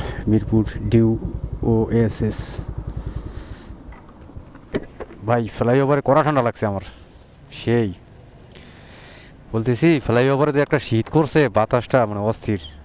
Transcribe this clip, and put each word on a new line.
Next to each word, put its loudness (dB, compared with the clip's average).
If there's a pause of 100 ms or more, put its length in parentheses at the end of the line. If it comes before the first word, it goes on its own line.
(280)
মিরপুর 2 (260)
ডিওএসএস। 0 (2750)
ভাই 0
ফ্লাইওভারে 2
কড়া 4
ঠান্ডা 2
লাগছে -2
আমার, -2 (680)
সেই 0 (1600)
বলতেছি 2
ফ্লাইওভারে 2
যে 2
একটা 2
শীত 0
করছে, 4
বাতাসটা 2
মানে -4
অস্থির। 0 (240)